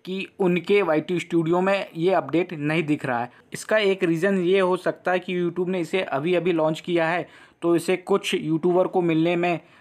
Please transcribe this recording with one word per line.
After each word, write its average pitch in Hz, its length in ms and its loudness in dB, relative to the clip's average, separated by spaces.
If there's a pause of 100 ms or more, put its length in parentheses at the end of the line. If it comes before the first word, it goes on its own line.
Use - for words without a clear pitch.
कि 190 220 -8 (140)
उनके 180 420 2
वाईटी 160 380 0
स्टूडियो 170 400 0
में 190 360 0
ये 170 160 2
अपडेट 165 400 0
नहीं 156 300 -2
दिख 147 240 -2
रहा 123 140 -2
है। 123 100 -6 (220)
इसका - 260 -2
एक 196 260 2
रीज़न 175 340 2
ये 185 220 2
हो 180 180 2
सकता 175 340 -4
है 185 60 0
कि 185 220 -4
YouTube 175 280 -2
ने 185 120 -2
इसे 180 220 -2
अभी-अभी 170 500 0
लॉन्च 160 280 0
किया 165 280 0
है 170 200 -2 (340)
तो 170 140 4
इसे 185 220 0
कुछ 196 360 -2
यूट्यूबर 175 520 0
को 180 160 0
मिलने 165 340 2
में, 175 240 -2 (200)